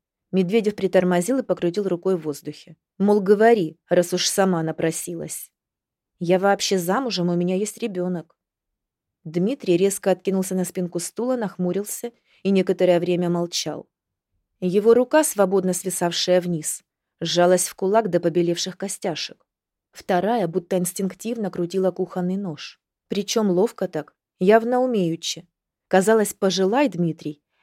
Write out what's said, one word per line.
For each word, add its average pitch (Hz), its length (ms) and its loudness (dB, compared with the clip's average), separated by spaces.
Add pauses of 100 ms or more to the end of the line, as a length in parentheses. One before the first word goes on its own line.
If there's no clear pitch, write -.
(320)
Медведев 196 420 2
притормозил 180 640 2
и 247 60 -2
покрутил 175 420 -2
рукой 180 300 -2
в 160 60 -10
воздухе. 151 540 -12 (220)
Мол, 202 220 4
говори, 202 580 4 (100)
раз 175 240 2
уж 180 160 -2
сама 185 360 0
напросилась. 165 880 -6 (680)
"Я 175 220 2
вообще 202 360 2
замужем, 185 520 0
у 175 80 0
меня 175 180 0
есть 202 240 -4
ребенок". 180 560 -6 (880)
Дмитрий 175 520 0
резко 190 340 0
откинулся 185 440 -2
на 185 100 -2
спинку 175 360 -6
стула, 247 360 -4
нахмурился 196 760 -6 (300)
и 190 80 0
некоторое 185 480 4
время 175 300 0
молчал. 170 600 -4 (720)
Его 202 340 4
рука, 254 280 4
свободно 185 500 0
свисавшая 180 680 -2
вниз, 175 420 -6 (380)
сжалась 175 480 2
в - 60 -14
кулак 208 340 0
до 170 120 0
побелевших 175 580 -2
костяшек. - 680 -8 (460)
Вторая 190 560 -2
будто 180 300 -4
инстинктивно 190 720 -6
крутила 185 400 -2
кухонный 180 460 -4
нож. 180 440 -10 (280)
Причем 208 420 -2
ловко 185 380 0
так, 151 260 -10 (240)
явно 226 420 4
умеючи. 175 680 -2 (420)
Казалось, 208 440 4
пожелай 196 560 0
Дмитрий, 165 540 -4 (200)